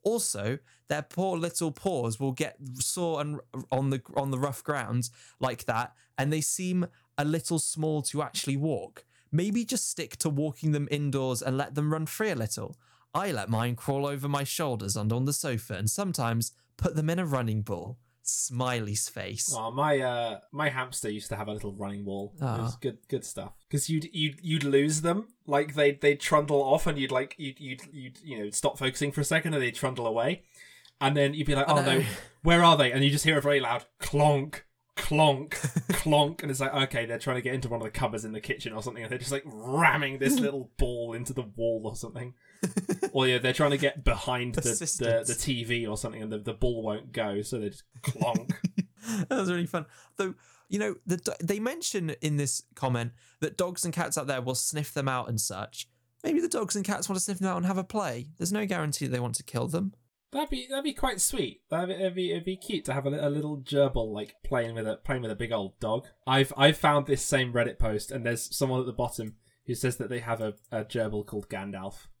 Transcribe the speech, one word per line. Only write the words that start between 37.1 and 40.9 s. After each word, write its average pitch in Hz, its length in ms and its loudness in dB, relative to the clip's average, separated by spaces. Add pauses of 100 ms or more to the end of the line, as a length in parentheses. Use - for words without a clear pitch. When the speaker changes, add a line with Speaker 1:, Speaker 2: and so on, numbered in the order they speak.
Speaker 2:
trying 127 160 -2
to 123 60 -4
get 127 120 -2
into 127 140 -2
one 117 120 -2
of 113 40 -8
the 107 80 -6
cupboards 113 320 -2
in 110 80 -8
the 107 80 -8
kitchen - 320 -6
or - 100 -6
something, 113 220 -8
and 113 80 -6
they're 123 80 -4
just, 120 100 -6
like, 139 160 -2
ramming 135 720 2
this 135 160 4
Speaker 1:
<laughs> 254 60 4
Speaker 2:
little 135 380 -2
ball 120 340 0